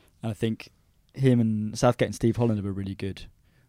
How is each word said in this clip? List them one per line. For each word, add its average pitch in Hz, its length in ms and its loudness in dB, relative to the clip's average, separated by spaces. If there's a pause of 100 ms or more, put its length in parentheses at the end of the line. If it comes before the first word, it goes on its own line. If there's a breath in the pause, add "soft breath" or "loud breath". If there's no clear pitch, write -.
(220 soft breath)
And 117 100 -6
I - 20 -6
think 110 360 -4 (440)
him 131 260 4
and 107 380 0
Southgate 123 300 2
and 101 80 -8
Steve 117 220 2
Holland 117 200 2
have 98 80 -4
a 101 60 -4
really 98 240 -8
good 95 300 -10 (440)